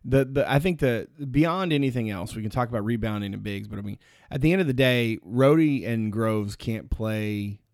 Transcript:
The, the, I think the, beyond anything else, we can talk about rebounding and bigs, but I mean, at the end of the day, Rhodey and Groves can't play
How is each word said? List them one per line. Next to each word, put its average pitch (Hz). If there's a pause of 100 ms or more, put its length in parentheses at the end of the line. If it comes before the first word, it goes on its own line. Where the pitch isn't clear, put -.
The, 131
the, 135
I 139
think 170
the, 117 (240)
beyond 165
anything 127
else, 98
we 113
can 107
talk 123
about 110
rebounding 107
and 101
bigs, 101
but 104
I -
mean, 104 (340)
at 135
the 156
end 190
of 170
the 131
day, 120 (100)
Rhodey 135
and 110
Groves 107
can't -
play 104 (140)